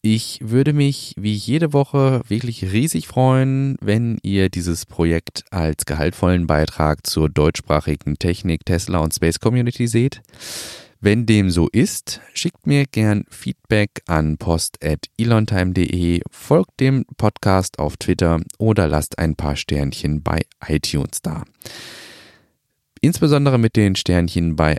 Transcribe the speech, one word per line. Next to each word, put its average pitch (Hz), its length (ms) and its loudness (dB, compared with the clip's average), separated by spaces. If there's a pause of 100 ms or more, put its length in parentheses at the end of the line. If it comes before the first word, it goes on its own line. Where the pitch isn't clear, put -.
Ich 110 420 0
würde 127 300 2
mich 143 460 -2
wie 107 160 -2
jede 143 380 -2
Woche 135 560 2
wirklich 113 420 -4
riesig 147 380 -2
freuen, 131 720 2
wenn 107 420 0
ihr 98 260 2
dieses 87 380 -4
Projekt - 640 -2
als 80 360 -2
gehaltvollen 87 600 0
Beitrag 76 580 0
zur 78 240 0
deutschsprachigen 76 920 -2
Technik, 87 440 -2
Tesla 87 340 -2
und 78 140 0
Space - 280 -2
Community 120 480 0
seht. 117 340 -2 (760)
Wenn 110 260 2
dem 104 240 4
so 85 160 4
ist, - 540 -2 (120)
schickt - 360 -6
mir 143 180 4
gern 107 420 0
Feedback - 760 -4
an 78 320 0
post - 460 -2
at 76 220 -2 (120)
elontime 107 540 2
de, 87 480 2 (100)
folgt - 480 0
dem 131 280 2 (100)
Podcast 95 640 0
auf 73 160 -2
Twitter 82 440 0 (180)
oder 104 280 2
lasst 76 320 -2
ein 80 160 0
paar 73 220 -4
Sternchen 73 680 -4
bei 82 200 0 (220)
iTunes - 580 -2
da. - 200 -6 (1600)
Insbesondere 143 580 4
mit 113 160 2
den 98 220 4
Sternchen 85 580 0
bei 78 240 2